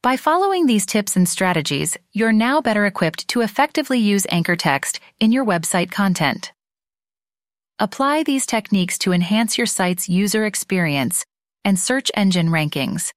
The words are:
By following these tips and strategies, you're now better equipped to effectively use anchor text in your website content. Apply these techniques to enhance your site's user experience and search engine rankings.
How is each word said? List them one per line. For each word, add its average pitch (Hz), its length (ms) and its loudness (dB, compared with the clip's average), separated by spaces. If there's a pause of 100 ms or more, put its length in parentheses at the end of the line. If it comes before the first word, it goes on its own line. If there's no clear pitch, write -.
By 254 160 2
following 359 500 2
these 220 200 2
tips 208 300 -2
and 180 120 4
strategies, 160 680 -2 (160)
you're 226 200 0
now 240 280 2
better 208 240 0
equipped 180 440 -2
to 240 120 -2
effectively 269 580 0
use 202 320 2
anchor 175 240 0
text 143 460 -2 (180)
in 220 140 4
your 262 120 2
website 180 460 0
content. 175 640 0 (1300)
Apply 269 420 0
these 277 240 -2
techniques 202 520 -2
to 185 140 0
enhance 190 440 0
your 240 100 0
site's 180 420 -2
user 202 360 0
experience 160 800 -2 (400)
and 196 140 2
search 262 360 -2
engine 180 360 2
rankings. 156 680 -2